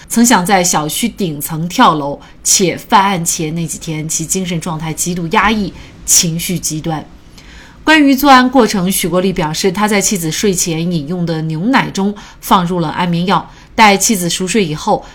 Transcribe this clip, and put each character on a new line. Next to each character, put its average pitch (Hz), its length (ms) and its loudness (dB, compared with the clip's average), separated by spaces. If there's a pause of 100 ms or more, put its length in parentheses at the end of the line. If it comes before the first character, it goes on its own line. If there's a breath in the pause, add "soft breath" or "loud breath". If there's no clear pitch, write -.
曾 233 180 2
想 208 200 4
在 185 180 2
小 156 240 0
区 214 220 -4
顶 156 320 -6
层 160 260 -6
跳 185 280 4
楼， 143 220 -6 (240 loud breath)
且 - 360 0
犯 208 260 2
案 190 220 -2
前 156 280 -4
那 165 140 -4
几 - 100 -10
天 156 300 -8
其 160 180 -4
精 190 200 -2
神 170 160 -4
状 160 180 -6
态 160 140 -6
极 175 200 -4
度 175 180 -6
压 208 200 2
抑， 208 220 -2 (320 loud breath)
情 165 340 0
绪 170 180 -4
极 156 220 -6
端。 151 260 -6 (800 loud breath)
关 311 180 4
于 277 140 4
作 277 140 4
案 254 200 6
过 247 160 4
程， 190 240 0
许 190 200 -2
国 175 100 0
立 185 140 0
表 160 180 -2
示， 185 180 -2
他 202 200 0
在 208 100 2
妻 190 180 0
子 165 140 -4
睡 202 220 0
前 170 360 -2
饮 160 200 -2
用 175 160 -4
的 160 160 -2
牛 160 240 -4
奶 220 240 2
中 196 260 -2 (240 loud breath)
放 190 260 2
入 180 140 -2
了 160 80 0
安 175 220 -2
眠 175 160 0
药， 185 260 0 (240 loud breath)
待 208 220 6
妻 208 180 0
子 175 140 -2
熟 185 180 -4
睡 202 160 0
以 151 100 -4
后， 180 420 -2